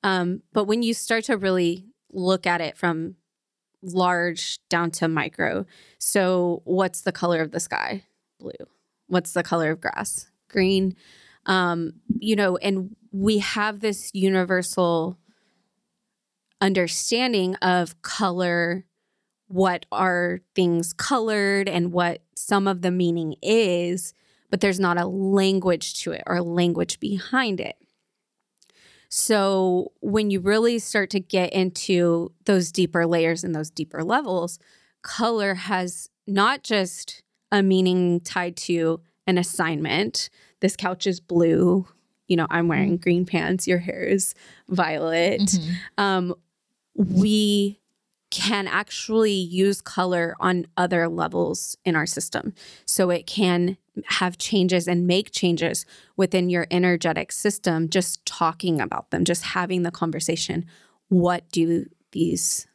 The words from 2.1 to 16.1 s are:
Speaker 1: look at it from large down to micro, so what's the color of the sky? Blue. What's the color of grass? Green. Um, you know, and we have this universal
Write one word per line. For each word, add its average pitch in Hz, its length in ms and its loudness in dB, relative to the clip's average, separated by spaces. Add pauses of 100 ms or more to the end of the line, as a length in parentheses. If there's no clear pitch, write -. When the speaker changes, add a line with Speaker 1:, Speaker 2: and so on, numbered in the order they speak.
Speaker 1:
look 185 360 0
at 175 120 2
it 160 160 -6
from 170 400 -2 (680)
large 175 720 -2 (120)
down 170 200 0
to 165 180 -2
micro, 160 600 -2 (320)
so 180 640 0
what's 185 360 0
the 185 100 -2
color 175 320 0
of 160 80 -4
the 175 80 -4
sky? - 460 -6 (340)
Blue. - 140 -12 (520)
What's 175 280 -2
the 170 100 0
color 165 260 0
of 160 120 -2
grass? - 500 -6 (180)
Green. 190 460 2 (500)
Um, 175 480 0 (260)
you 214 160 0
know, 190 220 2
and 196 380 -4 (160)
we 202 260 2
have 208 440 -4
this 214 340 -4
universal 185 1040 2 (1400)